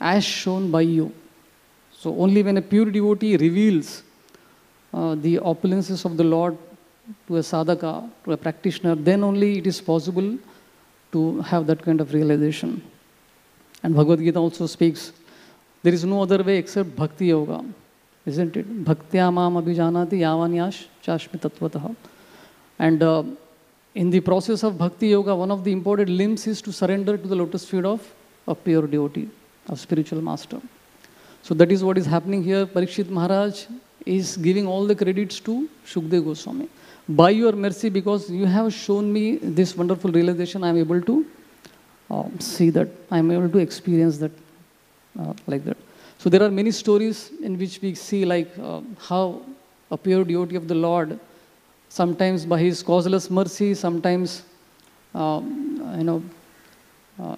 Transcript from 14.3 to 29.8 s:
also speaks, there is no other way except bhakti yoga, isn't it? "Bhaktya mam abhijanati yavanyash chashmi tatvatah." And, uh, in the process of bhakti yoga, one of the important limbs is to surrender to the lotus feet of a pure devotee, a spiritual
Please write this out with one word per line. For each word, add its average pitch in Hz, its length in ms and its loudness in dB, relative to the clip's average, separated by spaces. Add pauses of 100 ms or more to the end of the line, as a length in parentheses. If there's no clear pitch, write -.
also 165 280 0
speaks, - 460 0 (720)
there 175 100 6
is 170 120 0
no 196 180 0
other 190 200 2
way 196 160 2
except 180 380 -4
bhakti 156 300 -2
yoga, 156 380 0 (640)
isn't 160 300 -2
it? 202 280 -6
"Bhaktya 180 480 2
mam 175 300 2
abhijanati 170 640 0
yavanyash 170 600 -2 (180)
chashmi 165 340 -6
tatvatah." 165 560 -6 (840)
And, 160 240 4
uh, 160 200 4 (720)
in 180 160 0
the 180 100 4
process 190 440 0
of 208 120 0
bhakti 175 320 0
yoga, 202 280 4
one 185 140 -2
of 196 120 -4
the 196 80 0
important 196 400 0
limbs 208 380 0
is 214 140 -4
to 196 100 -10
surrender 196 440 0
to 185 120 -8
the 196 80 -2
lotus 175 280 -4
feet 185 200 -2
of 208 160 -2 (480)
a 160 60 0
pure 160 320 2
devotee, 143 420 -2 (400)
a 165 80 -6
spiritual 156 440 -2